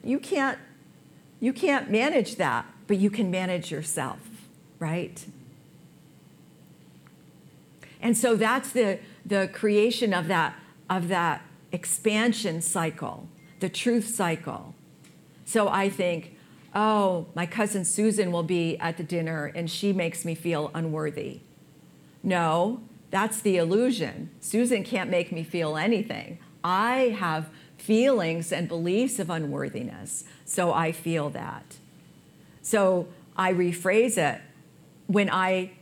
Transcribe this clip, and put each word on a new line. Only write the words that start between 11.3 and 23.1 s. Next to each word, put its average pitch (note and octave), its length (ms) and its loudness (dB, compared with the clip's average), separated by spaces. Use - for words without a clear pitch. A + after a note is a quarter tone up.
expansion G#3+ 880 0
cycle, - 640 -4
the F#3+ 80 -2
truth A3+ 400 0
cycle. D#3+ 640 -4
So G#3+ 240 2
I G3 220 2
think, F3 480 -4
"Oh, G3+ 600 2
my E3+ 100 -2
cousin G3+ 380 -2
Susan G#3 480 2
will E3+ 120 0
be E3 340 0
at E3 180 -4
the F3 80 -8
dinner D#3+ 500 -4
and E3 160 -6
she G3+ 220 0
makes E3+ 320 -2
me E3+ 100 -4
feel D#3 400 -2
unworthy." D#3 680 -6
No, F3+ 600 2